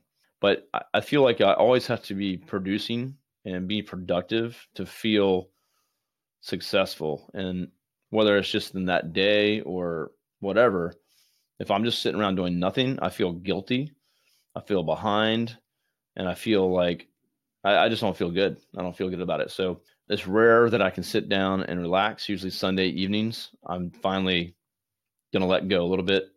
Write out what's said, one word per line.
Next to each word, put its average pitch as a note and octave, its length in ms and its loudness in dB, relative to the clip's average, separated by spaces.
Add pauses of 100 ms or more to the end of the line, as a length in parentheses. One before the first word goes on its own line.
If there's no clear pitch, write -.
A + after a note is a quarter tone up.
(400)
But - 320 2
I, - 100 -4 (120)
I G#2 60 4
feel C#3+ 220 2
like A#2+ 180 4
I G2+ 140 6
always B2 340 4
have A#2 160 -4
to G2+ 100 -8
be G2 220 -4
producing G#2+ 800 -6 (280)
and F#2 220 -6
be G2+ 160 -4
productive F#2+ 840 -4 (120)
to F#2+ 100 -8
feel G2 640 0 (920)
successful. E2+ 920 -4
And F#2 320 -6 (440)
whether G#2+ 260 4
it's F#2+ 120 0
just - 280 -4
in F#2 80 -2
that F2 280 0
day G#2 500 2
or E2+ 500 -6 (260)
whatever, G2 560 2 (640)
if F#2+ 140 -4
I'm G2+ 100 2
just A#2 180 0
sitting G2 200 -2
around G2 160 2
doing F2+ 240 -2
nothing, B2+ 420 0
I F#2 60 -2
feel F#2 240 -2
guilty, F#2+ 580 -4 (640)
I F2+ 60 -8
feel F#2+ 220 0
behind, G#2+ 720 0 (580)
and F2+ 140 -6
I F2 60 -4
feel F#2+ 360 2
like F2 380 0 (560)
I, G2 140 4
I G2+ 100 4
just A2+ 140 -2
don't F#2+ 120 0
feel F2 160 -2
good. F#2 280 0 (180)
I F#2 60 -8
don't F2+ 120 -6
feel F#2+ 140 -4
good F2+ 140 -6
about E2+ 180 -2
it. - 100 -4
So F#2 300 -4 (300)
it's F#2+ 160 -4
rare A2+ 420 6
that G2+ 140 2
I F#2 80 4
can F#2 120 -8
sit - 280 -4
down F#2+ 320 2
and F2+ 180 -4
relax. F#2+ 480 0
Usually F#2+ 220 -4
Sunday F#2+ 380 0
evenings, G#2 600 -4 (180)
I'm F2+ 240 -6
finally F#2 640 -2 (760)
gonna F#2+ 140 2
let F#2 240 0
go F2+ 120 2
a F2 60 -2
little F#2 160 0
bit F#2+ 220 0 (100)